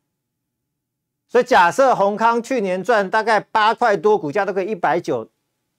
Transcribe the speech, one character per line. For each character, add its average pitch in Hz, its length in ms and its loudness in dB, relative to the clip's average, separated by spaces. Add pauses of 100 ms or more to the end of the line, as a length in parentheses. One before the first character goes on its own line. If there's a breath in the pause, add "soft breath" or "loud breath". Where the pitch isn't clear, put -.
(1300)
所 240 140 2
以 - 20 2
假 196 260 4
设 262 240 2
宏 202 220 0
康 226 260 0
去 247 200 -4
年 185 200 -4
赚 202 280 0
大 214 140 -2
概 214 160 0
八 220 340 0
块 226 240 0
多， 208 200 2
股 151 140 -8
价 196 140 -2
都 185 80 -4
可 190 100 -4
以 202 80 -8
一 214 40 -6
百 165 260 -2
九， 117 280 -6 (500)